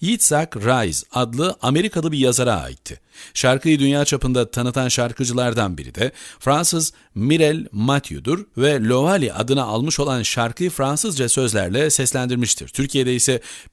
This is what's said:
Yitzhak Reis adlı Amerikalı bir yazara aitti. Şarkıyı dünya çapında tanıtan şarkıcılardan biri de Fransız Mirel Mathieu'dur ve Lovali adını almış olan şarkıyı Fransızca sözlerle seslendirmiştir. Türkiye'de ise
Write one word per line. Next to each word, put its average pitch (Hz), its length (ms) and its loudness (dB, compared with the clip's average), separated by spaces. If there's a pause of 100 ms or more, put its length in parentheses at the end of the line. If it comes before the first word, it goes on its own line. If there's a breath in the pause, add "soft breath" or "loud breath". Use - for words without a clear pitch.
Yitzhak 160 560 0
Reis 110 560 0
adlı 127 500 -2
Amerikalı 160 500 0
bir 147 60 -2
yazara 120 420 2
aitti. 65 400 -14 (340 loud breath)
Şarkıyı 135 440 2
dünya 139 260 2
çapında 127 460 0
tanıtan 123 380 -2
şarkıcılardan 120 880 -2
biri 65 160 -14
de 117 180 -2 (260 loud breath)
Fransız 160 540 0 (220 soft breath)
Mirel 151 580 2
Mathieu'dur 131 720 0 (100)
ve 135 320 2
Lovali 139 440 2
adını 131 300 0
almış 120 380 -2
olan 135 220 -2
şarkıyı 117 480 -2
Fransızca 143 580 -2
sözlerle 113 640 0
seslendirmiştir. 123 760 0
Türkiye'de 131 460 0
ise 123 260 0 (320 loud breath)